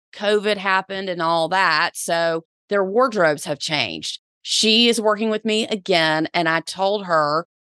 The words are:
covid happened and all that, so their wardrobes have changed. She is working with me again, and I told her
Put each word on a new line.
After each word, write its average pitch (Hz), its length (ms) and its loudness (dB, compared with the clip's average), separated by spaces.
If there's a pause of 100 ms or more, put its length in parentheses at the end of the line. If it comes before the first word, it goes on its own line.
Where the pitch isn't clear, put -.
(140)
covid 208 420 0
happened 190 540 -2
and 175 100 -6
all 165 300 0
that, 165 440 2
so 165 500 -2 (260)
their 202 120 2
wardrobes 196 640 2
have 147 140 -6
changed. 110 600 -4 (220)
She 220 480 2
is 233 100 2
working 214 300 0
with 214 160 -2
me 220 220 0
again, 165 680 0
and 170 160 0
I 160 120 0
told 196 440 -2
her 156 420 0 (160)